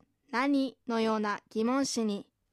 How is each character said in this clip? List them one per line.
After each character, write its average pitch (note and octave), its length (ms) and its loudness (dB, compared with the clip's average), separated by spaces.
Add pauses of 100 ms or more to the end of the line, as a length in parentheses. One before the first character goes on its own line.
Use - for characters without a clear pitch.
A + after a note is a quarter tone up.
(300)
何 C4+ 460 0 (100)
の A3+ 140 0
よ A3 140 2
う G#3+ 60 0
な G#3 280 -2
疑 A3 160 -2
問 C4 220 2
詞 A#3 180 -2
に、 G3+ 220 -2 (260)